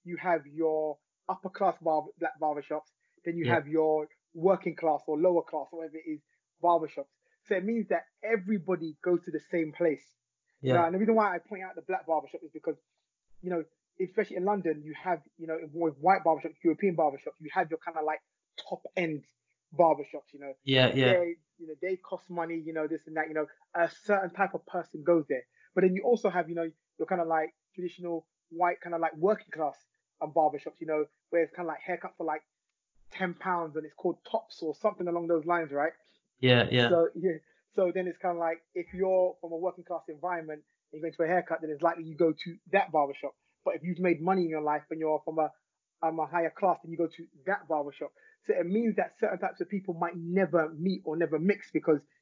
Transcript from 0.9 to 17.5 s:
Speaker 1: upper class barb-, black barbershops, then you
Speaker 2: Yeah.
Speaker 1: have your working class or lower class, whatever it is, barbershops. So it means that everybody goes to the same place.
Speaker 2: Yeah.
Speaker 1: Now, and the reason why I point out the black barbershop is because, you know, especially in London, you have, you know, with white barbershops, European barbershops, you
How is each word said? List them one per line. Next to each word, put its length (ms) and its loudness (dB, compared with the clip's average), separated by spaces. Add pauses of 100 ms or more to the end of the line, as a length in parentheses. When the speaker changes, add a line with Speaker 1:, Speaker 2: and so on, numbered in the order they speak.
Speaker 1:
upper 220 -6
class 320 0
barb-, 240 0 (120)
black 220 -6
barbershops, 480 -4 (380)
then 100 -4
you 80 -2
Speaker 2:
Yeah. 100 4
Speaker 1:
have 140 0
your 400 2 (240)
working 420 2
class 320 0
or 120 -2
lower 240 4
class, 280 -6
whatever 280 -12
it 120 -12
is, 100 -8 (420)
barbershops. 480 0 (360)
So 100 0
it 80 -2
means 240 -2
that 160 0 (200)
everybody 800 -2
goes 200 2
to 60 -8
the 100 -4 (100)
same 220 -2
place. 320 0 (580)
Speaker 2:
Yeah. 120 2
Speaker 1:
Now, 120 6
and 80 -2
the 40 0
reason 160 4
why 200 4
I 40 -6
point 240 -12
out 120 -14
the 80 -12
black 240 -4
barbershop 380 -2
is 80 -16
because, 240 -6 (680)
you 80 -6
know, 140 -2 (360)
especially 360 -2
in 80 -2
London, 400 0
you 180 -12
have, 180 -2 (160)
you 100 -12
know, 120 -4 (140)
with 260 0
white 260 4
barbershops, 380 2
European 340 2
barbershops, 440 0
you 120 -14